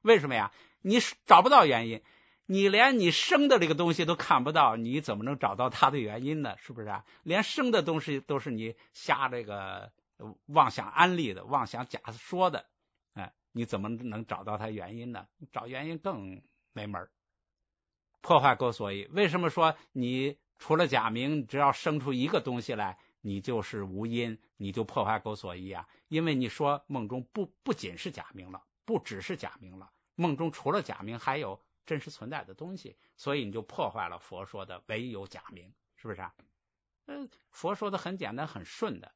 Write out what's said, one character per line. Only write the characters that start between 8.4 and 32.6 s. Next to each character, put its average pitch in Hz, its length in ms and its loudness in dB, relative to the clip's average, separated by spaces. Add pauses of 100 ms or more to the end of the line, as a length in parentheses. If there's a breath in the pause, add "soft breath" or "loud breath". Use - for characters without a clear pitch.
你 113 240 -6 (180 soft breath)
瞎 135 360 0
这 123 140 -6
个， 101 480 -10 (260)
呃， 107 180 -14 (100)
妄 143 240 4
想 104 200 -6
安 175 280 4
利 123 160 -2
的， - 120 -12
妄 127 200 -2
想 123 220 -8
假 - 120 -10 (120)
说 180 400 0
的， - 160 -8 (460)
哎， 95 200 -12 (180)
你 117 140 -4
怎 104 160 -4
么 104 80 -6
能 113 380 -8
找 98 160 -8
到 107 140 -4
它 110 120 -6
原 104 280 -10
因 120 140 -10
呢？ 98 160 -12 (240)
找 120 160 -10
原 131 200 -8
因 165 100 -8
更 101 460 -8 (300)
没 104 120 -8
门 92 160 -8
儿。 98 100 -16 (1080)
破 - 180 6
坏 131 160 6
钩 120 180 -2
索 101 180 -6
义。 98 200 -8
为 190 160 2
什 170 120 0
么 170 100 0
说 160 260 2 (160 loud breath)
你 131 460 -4 (220)
除 - 160 0
了 170 120 2
假 117 220 2
名， 127 380 -2
只 139 100 -6
要 139 140 4
生 151 280 -2
出 135 140 -4
一 127 140 0
个 170 140 2
东 120 200 -4
西 117 140 -6
来， 98 240 -6 (220 soft breath)
你 98 200 -6
就 113 220 -4
是 107 180 -8
无 98 240 -6
因， 117 340 -4 (160)
你 98 160 -6
就 113 120 -4
破 107 200 -2
坏 110 140 0
钩 107 180 -6
索 90 200 -10
义 92 160 -10
啊？ 87 160 -12 (200 soft breath)
因 160 180 -2
为 151 100 0
你 127 120 0
说 143 380 -2
梦 120 240 -6
中 127 140 -6
不， - 280 -8 (120)
不 240 100 -2
仅 87 240 -8
是 - 140 -10
假 - 220 -14
名 92 180 -16
了， 95 120 -16 (220)
不 226 140 -2
只 95 220 -10
是 180 140 -8
假 - 240 -12
名 92 180 -20
了， 95 140 -20 (240)
梦 165 220 -2
中 160 140 -4
除 - 200 -4
了 196 100 0
假 - 220 -10
名 113 160 -10
还 135 180 -2
有 104 240 -8 (240)
真 156 140 -4
实 151 100 -12
存 117 220 -14
在 147 140 -10
的 95 100 -20
东 180 220 -14